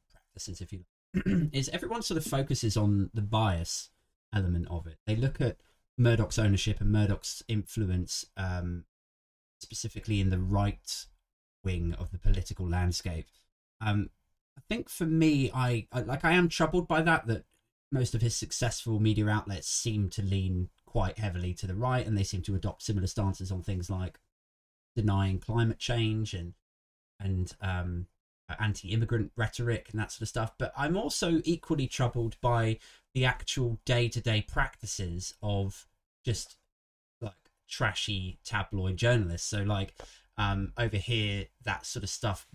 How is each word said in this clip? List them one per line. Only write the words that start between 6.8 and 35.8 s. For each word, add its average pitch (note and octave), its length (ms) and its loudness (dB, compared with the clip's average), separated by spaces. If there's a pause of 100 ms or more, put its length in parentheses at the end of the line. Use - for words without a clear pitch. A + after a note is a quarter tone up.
Murdoch's G2+ 600 2
influence, F#2+ 760 -2 (120)
um, F2 480 -4 (720)
specifically G#2 640 -4
in F#2+ 80 4
the F#2 100 2
right G2 640 0 (600)
wing E2+ 340 0
of F2 120 -8
the F#2 60 -8
political F#2 500 2
landscape. F2 600 0 (540)
Um, G#2 280 0 (480)
I - 120 -20
think A3+ 200 -4
for - 160 -4
me, D#3 480 4
I, B2 380 0
I, B2+ 100 -2
like, A#2 220 -4
I E3 80 6
am F3+ 160 6
troubled E3+ 400 2
by E3 140 2
that, D#3+ 260 4
that A2 160 0 (480)
most B2+ 240 0
of A2 60 2
his A#2 140 2
successful - 640 -2
media G#2+ 260 4
outlets G#2 400 -2
seem G#2 440 0
to G#2+ 100 -4
lean F#2+ 480 0 (160)
quite F#2 340 0
heavily F2+ 360 -2
to - 120 -6
the F#2 80 -2
right, B2 320 0
and G#2+ 100 0
they G2 60 2
seem F#2+ 200 -4
to G2 120 -2
adopt F#2 260 -4
similar F#2+ 260 -2
stances F#2+ 440 -2
on F#2 100 -6
things F2+ 280 -4
like F#2 280 -4 (800)
denying G2 440 2
climate A2+ 380 2
change A2 560 0
and, F2 200 -6 (640)
and, F#2 420 0
um, F2+ 460 -2 (420)
uh, - 100 -8
anti-immigrant A2 800 0
rhetoric A#2 540 -2
and G#2+ 80 -4
that G#2 120 -4
sort - 120 -10
of G#2 40 -6
stuff. A2 300 -4
But - 180 -4
I'm D3+ 220 0
also E3+ 480 0
equally D#3 420 0
troubled A#2+ 540 0
by A2+ 380 2 (340)
the B2+ 100 2
actual A#2+ 640 0
day-to-day A#2 640 0
practices F#2+ 920 -4
of G2 460 -4 (380)